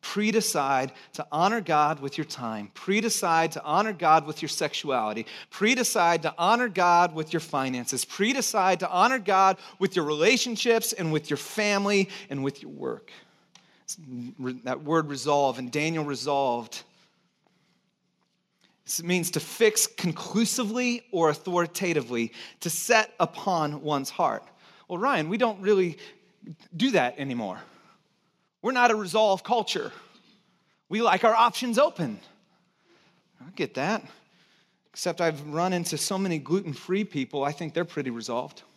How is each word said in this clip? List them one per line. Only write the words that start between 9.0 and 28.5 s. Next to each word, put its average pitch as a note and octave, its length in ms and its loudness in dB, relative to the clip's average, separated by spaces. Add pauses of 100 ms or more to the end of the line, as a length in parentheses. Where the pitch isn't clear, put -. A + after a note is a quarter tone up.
God F#3+ 400 4 (180)
with F#3 180 -2
your E3 100 0
relationships A3 840 2
and E3+ 220 -2
with D#3 160 -2
your C#3+ 80 -2
family G3+ 720 0 (220)
and C#3 120 -4
with C#3 200 -6
your - 80 -16
work. - 400 -8 (720)
It's - 140 -12 (420)
re-, B2+ 240 -6
that B2+ 200 -6
word D#3 240 0
resolve, C#3 520 0
and B2 120 -8
Daniel D3+ 320 -2
resolved. C3 800 -2 (2000)
It - 200 -6
means F3+ 260 0
to D#3 80 -2
fix - 460 2
conclusively A#3 1300 -2
or E3 180 4
authoritatively, D3+ 1040 -2 (280)
to E3+ 100 -4
set - 480 0
upon D#3+ 640 -2
one's C#3+ 260 -2
heart. B2 340 0 (440)
"Well, F3 100 -6
Ryan, F#3+ 320 0
we G#3+ 80 -2
don't G#3+ 240 0
really F#3 380 2 (760)
do A3+ 160 0
that C3+ 280 2
anymore. A#2+ 420 -6 (1040)